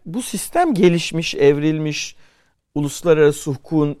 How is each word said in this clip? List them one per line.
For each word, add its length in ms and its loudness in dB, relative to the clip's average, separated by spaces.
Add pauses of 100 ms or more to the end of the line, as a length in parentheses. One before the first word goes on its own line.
bu 160 -8
sistem 520 -2
gelişmiş, 600 0
evrilmiş, 800 0 (580)
uluslararası 760 2
hukukun 500 -2